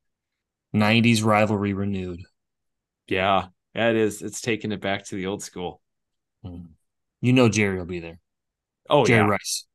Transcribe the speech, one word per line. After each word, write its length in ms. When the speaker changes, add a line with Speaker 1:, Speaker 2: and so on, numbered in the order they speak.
Speaker 1:
Nineties 500
rivalry 520
renewed. 460
Speaker 2:
Yeah, 380
that 200
is. 280
It's 180
taking 320
it 80
back 260
to 100
the 100
old 160
school. 380
Speaker 1:
Mm. 240
You 120
know 160
Jerry 300
will 80
be 140
there. 180
Speaker 2:
Oh, 160
Speaker 1:
Jerry 220
Speaker 2:
yeah. 40
Speaker 1:
Rice. 440